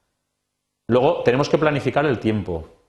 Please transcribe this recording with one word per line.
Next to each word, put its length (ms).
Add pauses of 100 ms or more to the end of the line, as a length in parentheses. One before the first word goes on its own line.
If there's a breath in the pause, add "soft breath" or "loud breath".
(880)
Luego 360
tenemos 260
que 80
planificar 480
el 140
tiempo. 480 (220)